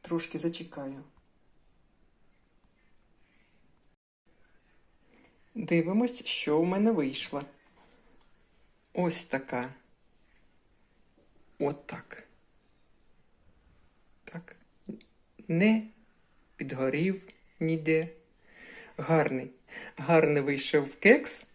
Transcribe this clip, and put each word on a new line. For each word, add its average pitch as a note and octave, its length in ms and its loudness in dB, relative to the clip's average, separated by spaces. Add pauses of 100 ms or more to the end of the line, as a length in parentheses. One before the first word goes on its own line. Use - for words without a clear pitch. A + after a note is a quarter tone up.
Трошки - 380 -6
зачекаю. D3 640 -8 (4000)
Дивимось, F#3+ 680 0
що - 360 0
в E3+ 40 4
мене G3 260 2
вийшло. C#3+ 520 -2 (1500)
Ось F3 320 -2
така. C3+ 500 -6 (1800)
От C#3+ 280 -4
так. - 380 -16 (2000)
Так. - 320 -16 (920)
Не G#3+ 340 4 (720)
підгорів C3+ 680 -2 (380)
ніде. D#3+ 480 0 (880)
Гарний. C#3 540 0 (460)
Гарний D3 460 4
вийшов C#3 520 0
кекс. - 600 4